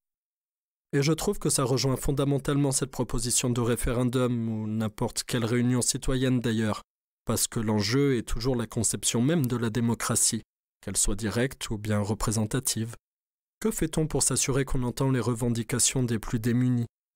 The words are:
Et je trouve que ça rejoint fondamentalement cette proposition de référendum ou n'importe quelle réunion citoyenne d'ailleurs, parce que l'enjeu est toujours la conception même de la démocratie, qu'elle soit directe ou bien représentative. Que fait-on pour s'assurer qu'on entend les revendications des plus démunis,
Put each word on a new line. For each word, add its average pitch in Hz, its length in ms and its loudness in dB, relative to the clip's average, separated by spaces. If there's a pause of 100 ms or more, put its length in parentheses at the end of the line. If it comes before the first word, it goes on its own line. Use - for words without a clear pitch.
(920)
Et 143 100 2
je 151 100 4
trouve 202 260 -2
que 160 120 0
ça 147 120 0
rejoint 127 340 2
fondamentalement 139 760 2
cette 135 180 -2
proposition 123 580 -2
de 123 120 2
référendum 120 880 0
ou 110 180 -2
n'importe 110 560 -4
quelle 120 220 -2
réunion 123 380 2
citoyenne 127 580 0
d'ailleurs, 110 420 0 (440)
parce 110 200 0
que - 140 -4
l'enjeu 110 560 2
est 110 100 -4
toujours 120 300 0
la 113 100 -4
conception - 560 -2
même 147 240 2
de 120 100 0
la 113 140 0
démocratie, 117 720 0 (380)
qu'elle 95 160 -6
soit 104 200 0
directe 113 540 -2
ou 113 80 -4
bien 107 220 0
représentative. 110 920 -2 (680)
Que 220 100 0
fait-on 156 380 0
pour 135 160 0
s'assurer 131 400 2
qu'on 135 180 0
entend 127 280 0
les 131 100 2
revendications 117 840 0
des 117 160 0
plus 120 220 -4
démunis, 120 460 2 (300)